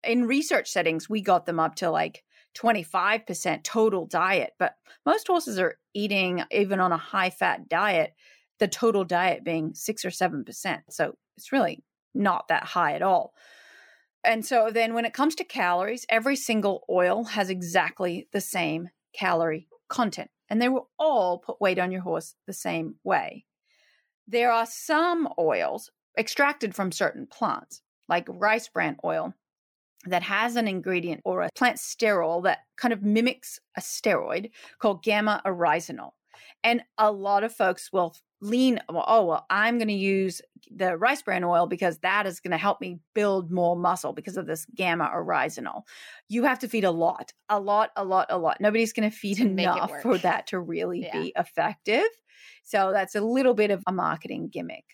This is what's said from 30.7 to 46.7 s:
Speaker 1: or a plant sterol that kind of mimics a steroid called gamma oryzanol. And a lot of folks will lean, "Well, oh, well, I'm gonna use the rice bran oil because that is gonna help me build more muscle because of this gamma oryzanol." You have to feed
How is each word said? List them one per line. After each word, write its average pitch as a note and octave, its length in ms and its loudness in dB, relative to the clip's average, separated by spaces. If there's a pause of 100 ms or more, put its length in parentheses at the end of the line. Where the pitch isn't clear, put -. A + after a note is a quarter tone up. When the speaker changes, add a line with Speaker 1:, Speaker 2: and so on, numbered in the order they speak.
Speaker 1:
or F3+ 160 0
a E3+ 140 -2
plant B3 220 2
sterol F3+ 640 0
that F#3 160 2 (180)
kind A#3+ 160 0
of G3+ 100 -4
mimics A3+ 560 0 (160)
a F3+ 60 -8
steroid F#3+ 720 -2 (280)
called G3 240 0
gamma G#3 420 2
oryzanol. E3+ 640 0 (520)
And A#3 200 2 (140)
a G#3+ 140 6
lot G3+ 320 2
of A3+ 100 -4
folks F3+ 380 0
will F3 240 0 (240)
lean, A#3+ 480 2
"Well, E3+ 200 -2
oh, G#3+ 180 6
well, D#3+ 240 0
I'm A3 280 2
gonna G#3+ 160 0
use F#3+ 480 0 (280)
the F3+ 260 -2
rice A#3+ 260 2
bran F#3 220 -2
oil F3 220 4
because F3 340 -2
that G3 280 0
is F3 120 -6
gonna E3+ 180 -2
help G3+ 240 0
me F3+ 180 -10 (140)
build F#3+ 380 0
more F3 240 2
muscle F3 380 -2
because F3 240 -10
of D#3 80 -8
this D#3+ 280 -6
gamma E3+ 400 0
oryzanol." D#3 720 -4 (460)
You A#3 140 0
have B3+ 160 2
to B3 80 -8
feed A3 160 -2